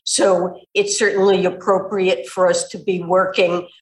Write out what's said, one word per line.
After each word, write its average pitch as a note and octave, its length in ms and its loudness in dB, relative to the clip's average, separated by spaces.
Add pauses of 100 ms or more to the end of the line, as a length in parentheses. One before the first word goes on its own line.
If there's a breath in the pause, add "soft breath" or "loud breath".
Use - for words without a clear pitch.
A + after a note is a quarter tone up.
So F3+ 560 0 (140)
it's G3+ 240 -2
certainly G3 480 2
appropriate F#3+ 840 -2
for F#3 180 0
us - 220 0
to G#3 100 -12
be F3 240 -4
working F3+ 640 0 (160 loud breath)